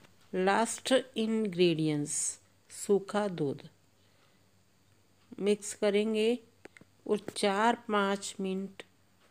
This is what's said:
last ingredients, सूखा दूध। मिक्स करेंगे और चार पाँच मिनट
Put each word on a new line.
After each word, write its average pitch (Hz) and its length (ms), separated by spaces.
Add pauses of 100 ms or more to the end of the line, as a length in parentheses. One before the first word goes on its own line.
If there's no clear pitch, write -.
(340)
last 196 600 (240)
ingredients, 170 1200 (300)
सूखा 202 600
दूध। 156 320 (1800)
मिक्स 208 340
करेंगे 214 680 (680)
और 208 120 (120)
चार 208 440 (140)
पाँच 202 500
मिनट 190 440 (480)